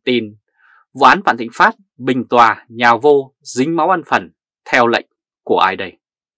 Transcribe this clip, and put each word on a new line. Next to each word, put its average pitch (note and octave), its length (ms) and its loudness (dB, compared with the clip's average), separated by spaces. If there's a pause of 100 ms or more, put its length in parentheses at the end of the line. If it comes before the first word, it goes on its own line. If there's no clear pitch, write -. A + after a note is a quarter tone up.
tin A2+ 320 -4 (560)
Vụ C3 100 -4
án C3+ 220 4
Vạn A#2 120 0
Thịnh A#2+ 180 -10
Phát, G#3 200 0 (220)
Bình B2+ 320 -4
Tòa, A#2 400 2
nhào A#2+ 300 0
vô, C#3+ 420 2
dính D3 360 -4
máu E3 140 0
ăn F3 160 -2
phần, F#2+ 260 -4 (320)
theo B2+ 220 0
lệnh A#2 200 -2 (360)
của G2 160 -2
ai F#2+ 180 -2
đây? F#2+ 200 -14 (420)